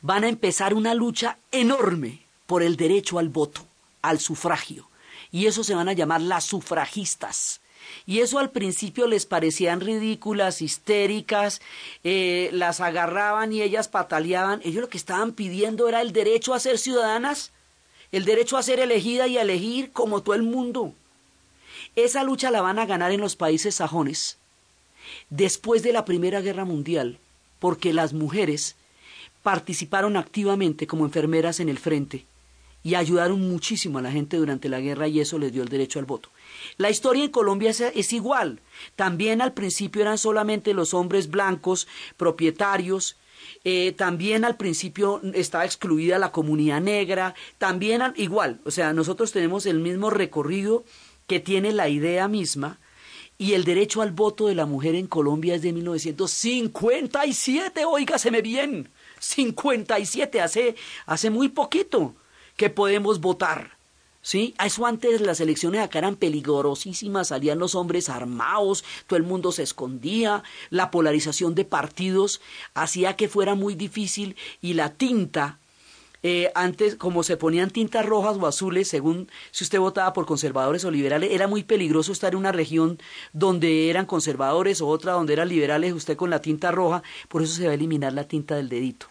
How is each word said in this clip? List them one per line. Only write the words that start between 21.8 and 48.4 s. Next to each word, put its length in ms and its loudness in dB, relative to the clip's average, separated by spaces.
Esa 300 2
lucha 260 0
la 100 4
van 200 2
a 60 0
ganar 260 0
en 80 0
los 160 -2
países 400 2
sajones 600 -2
después 540 2
de 80 2
la 120 2
Primera 360 0
Guerra 240 -4
Mundial, 540 -2
porque 320 0
las 200 2
mujeres 640 -2
participaron 720 -2
activamente 720 -2
como 160 0
enfermeras 560 0
en 80 -2
el 100 -2
frente 480 -4
y 140 -2
ayudaron 520 2
muchísimo 500 -4
a 40 -4
la 100 -4
gente 240 -2
durante 320 0
la 120 -2
guerra 280 -2
y 120 2
eso 180 -2
les 140 -2
dio 100 -4
el 60 -4
derecho 300 -2
al 60 -4
voto. 240 -8
La 120 2
historia 340 2
en 60 -2
Colombia 400 2
es, 100 -2
es 320 -2
igual. 480 -2
También 460 0
al 120 2
principio 500 -2
eran 160 2
solamente 560 0
los 200 0
hombres 360 0
blancos, 580 0
propietarios, 1000 0
eh, 320 2
también 480 0
al 120 0
principio 640 -2
estaba 300 0
excluida 540 0
la 140 0
comunidad 480 2
negra, 540 0
también 440 0
al, 140 -2
igual, 480 -2